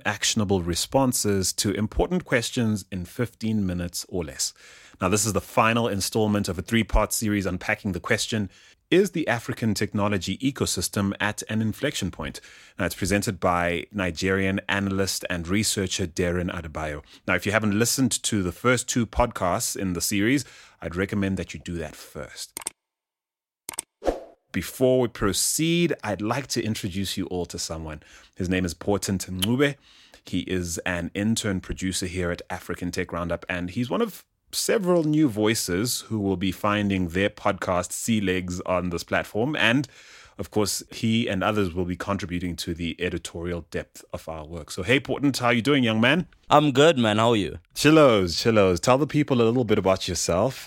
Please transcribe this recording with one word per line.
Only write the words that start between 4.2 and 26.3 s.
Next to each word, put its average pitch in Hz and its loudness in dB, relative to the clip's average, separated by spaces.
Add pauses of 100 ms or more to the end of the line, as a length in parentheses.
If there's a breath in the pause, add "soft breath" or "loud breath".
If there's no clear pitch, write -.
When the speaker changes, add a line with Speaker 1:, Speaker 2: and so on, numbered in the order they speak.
Speaker 1:
less. - -6 (480 loud breath)
Now, 90 2
this 107 2
is 101 -2
the - 0
final 117 2
installment 104 0
of 90 -4
a 92 -4
three-part 110 2
series 104 0
unpacking 95 -2
the 87 -4
question, 107 -2 (420 soft breath)
"Is 185 4
the - -4
African 113 -2
technology 101 -2
ecosystem 98 -2
at 104 -2
an 110 -2
inflection 110 -2
point?" 71 -10 (380 loud breath)
Now, 92 0
it's - -4
presented 98 -2
by 87 0
Nigerian 95 0
analyst 98 -2
and 87 -4
researcher 98 -2
Darren 87 -2
Adebayo. 78 -8 (260 soft breath)
Now, - 2
if 104 -2
you 98 -2
haven't 107 2
listened 120 2 (100)
to 104 0
the 87 -2
first 120 0
two 120 0
podcasts 110 -2
in 95 -2
the 85 -2
series, 117 0 (340 loud breath)
I'd 85 -8
recommend 98 -2
that 90 -8
you 80 -12
do 87 -10
that 78 -8
first. - -14 (1900)
Before 127 2
we 123 4
proceed, 160 0
I'd 101 -6
like 117 -4